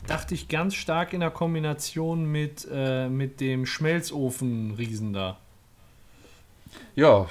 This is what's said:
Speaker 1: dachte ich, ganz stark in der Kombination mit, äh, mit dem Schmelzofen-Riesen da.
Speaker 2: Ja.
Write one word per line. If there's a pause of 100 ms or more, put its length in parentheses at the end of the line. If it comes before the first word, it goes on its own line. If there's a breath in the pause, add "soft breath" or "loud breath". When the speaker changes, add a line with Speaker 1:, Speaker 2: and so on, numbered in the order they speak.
Speaker 1:
dachte
ich,
ganz
stark
in
der
Kombination
mit,
äh,
mit
dem
Schmelzofen-Riesen
da. (1600 loud breath)
Speaker 2:
Ja.